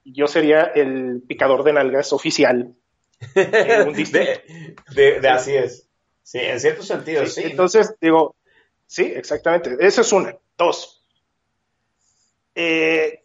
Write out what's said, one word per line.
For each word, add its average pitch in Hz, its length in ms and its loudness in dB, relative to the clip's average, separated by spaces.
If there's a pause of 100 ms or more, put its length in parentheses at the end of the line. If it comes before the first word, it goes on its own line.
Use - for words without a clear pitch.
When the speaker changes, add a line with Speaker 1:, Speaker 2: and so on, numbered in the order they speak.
Speaker 1:
yo 135 220 -2
sería 156 360 4
el 131 640 -2
picador 135 360 0
de 147 120 4
nalgas 139 380 0
oficial 131 640 0 (640)
en 202 520 2
un 147 60 -4
Speaker 2:
<laughs> - 0 -
Speaker 1:
distrito. 156 380 0 (640)
Speaker 2:
De, 139 160 6
de, 131 80 -6
de, - 0 -
Speaker 1:
Sí. 131 80 2
Speaker 2:
así 131 280 0
es. - 320 -6 (360)
Sí, - 160 -12
en 123 180 -4
cierto 151 240 -2
sentido, 156 440 -4
Speaker 1:
Sí, - 160 -8
Speaker 2:
sí. 165 100 -6
Speaker 1:
entonces, 185 480 0
digo, 160 340 2 (540)
sí, - 160 -4
exactamente. 151 720 -4
Eso 180 220 2
es 180 120 0
una. - 240 0 (220)
Dos. - 400 -4 (1600)
Eh, 160 720 -2